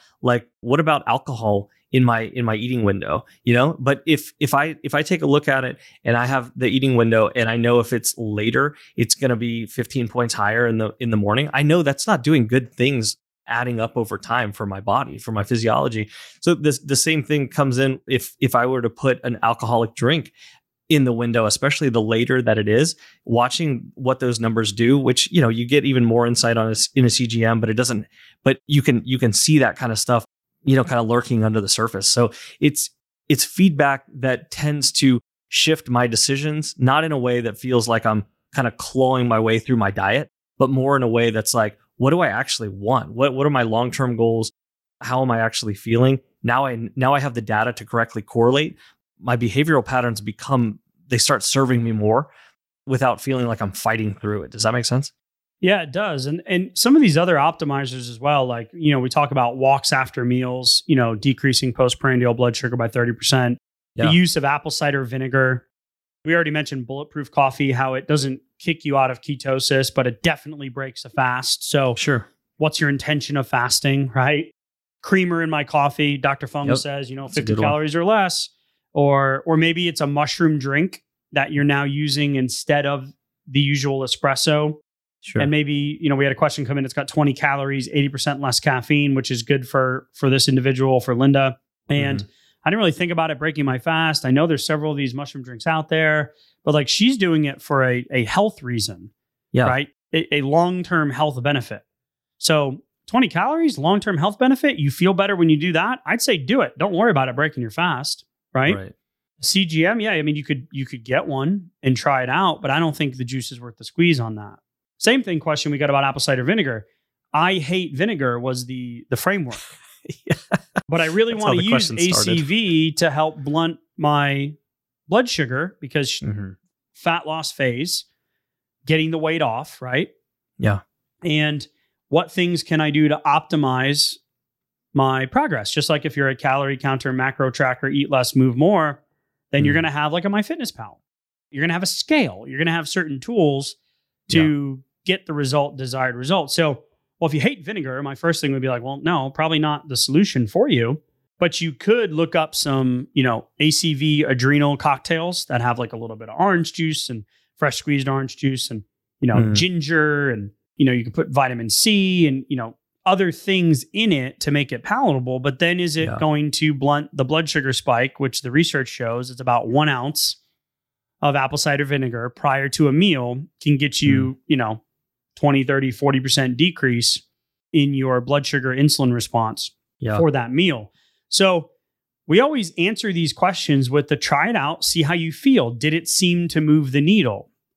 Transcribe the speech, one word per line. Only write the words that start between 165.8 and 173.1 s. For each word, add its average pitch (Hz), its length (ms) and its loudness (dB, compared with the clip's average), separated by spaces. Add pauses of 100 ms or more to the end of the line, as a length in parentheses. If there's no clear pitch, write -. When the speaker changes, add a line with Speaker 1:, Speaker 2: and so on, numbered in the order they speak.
Speaker 2:
it 160 120 -2
Speaker 1:
Yeah. - 100 -6
Speaker 2:
going 151 340 0
to 151 220 0
blunt 143 420 -2
the 139 80 0
blood 156 240 0
sugar 135 240 -2
spike, 127 460 0
which 135 240 -4
the 123 80 -8
research 143 380 0
shows 123 420 -6
it's 123 100 -14
about 120 280 0
one 147 200 2
ounce 139 540 -4 (800)
of 143 160 2
apple 135 220 -2
cider 143 260 0
vinegar 127 460 -4
prior 139 400 -2
to 147 180 2
a 131 40 0
meal 139 520 2 (160)